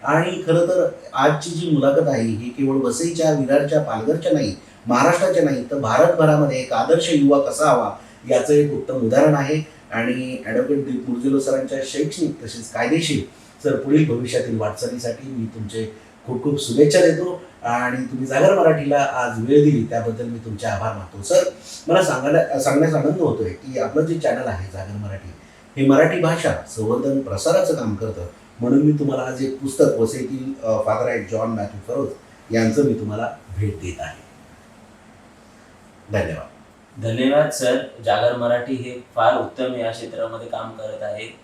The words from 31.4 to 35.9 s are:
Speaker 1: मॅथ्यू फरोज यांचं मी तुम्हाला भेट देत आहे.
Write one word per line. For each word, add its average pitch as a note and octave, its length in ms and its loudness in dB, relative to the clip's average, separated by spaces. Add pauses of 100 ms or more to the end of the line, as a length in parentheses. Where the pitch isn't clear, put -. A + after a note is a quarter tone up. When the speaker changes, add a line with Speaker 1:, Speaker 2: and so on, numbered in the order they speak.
Speaker 1:
मॅथ्यू G2+ 400 -6
फरोज - 200 -4 (460)
यांचं A2+ 300 2
मी B2 100 2
तुम्हाला G#2 360 -6 (280)
भेट G2+ 240 -2
देत - 180 -10
आहे. - 220 -12 (1900)